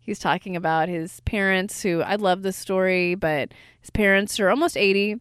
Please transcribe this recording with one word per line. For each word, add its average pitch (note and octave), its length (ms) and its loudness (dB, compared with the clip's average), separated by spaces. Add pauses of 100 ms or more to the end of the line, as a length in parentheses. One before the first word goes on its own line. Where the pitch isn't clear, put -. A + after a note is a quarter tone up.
he's - 180 -8
talking F3+ 380 -4
about D#3+ 320 0
his F3 320 -8
parents, F#3+ 600 -2
who, E3+ 200 0
I G3 140 0
love F#3+ 260 0
this F#3+ 140 -4
story, F#3 580 0
but D#3 380 -2 (280)
his - 100 -20
parents G3 500 2
are F#3 100 4
almost D4 260 0
eighty G3+ 440 2